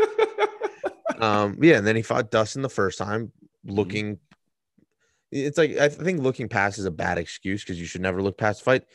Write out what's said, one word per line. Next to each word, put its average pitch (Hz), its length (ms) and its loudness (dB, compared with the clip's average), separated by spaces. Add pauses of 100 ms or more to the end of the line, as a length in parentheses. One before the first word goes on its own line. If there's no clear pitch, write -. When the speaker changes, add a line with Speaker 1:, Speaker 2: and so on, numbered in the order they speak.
(1200)
Speaker 1:
Um, 104 400 2
yeah, 156 160 8
and 101 80 0
then 110 120 4
he 113 40 0
fought 117 300 -2
Dustin 110 300 0
the 131 80 -2
first 98 280 -2
time, 104 360 -6 (320)
Speaker 2:
Mm-hmm. 98 100 -8
Speaker 1:
looking, 104 440 -2 (1120)
it's 143 240 -4
like, 151 180 4
I 147 140 4
think 151 320 -2
looking 127 260 0
past 101 320 0
is 95 60 -2
a 92 60 0
bad 90 260 -2
excuse 95 440 -4
'cause 92 140 -8
you 85 100 -8
should 90 140 -10
never 95 240 -2
look 98 140 -2
past 107 240 -2
the - 20 -20
fight. 127 200 2 (120)